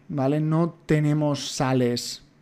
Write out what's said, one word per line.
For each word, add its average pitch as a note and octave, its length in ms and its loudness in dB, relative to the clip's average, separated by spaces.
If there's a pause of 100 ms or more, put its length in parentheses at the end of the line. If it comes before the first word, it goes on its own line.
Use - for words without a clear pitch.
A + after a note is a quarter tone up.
¿vale? D3 320 0
No D#3+ 340 0 (100)
tenemos D3+ 680 0
sales B2+ 720 -2 (180)